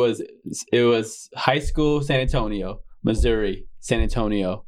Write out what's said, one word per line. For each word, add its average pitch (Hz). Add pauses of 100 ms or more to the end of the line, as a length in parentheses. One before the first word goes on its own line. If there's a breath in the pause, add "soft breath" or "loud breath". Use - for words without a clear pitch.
was, 113 (480)
it 120 (120)
was -
high 139
school, 147
San 139
Antonio, 107 (200)
Missouri, 110 (140)
San 113
Antonio, 104